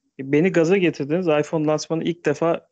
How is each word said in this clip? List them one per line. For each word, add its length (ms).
beni 320
gaza 260
getirdiniz. 500
iPhone 400
lansmanı 360
ilk 220
defa 460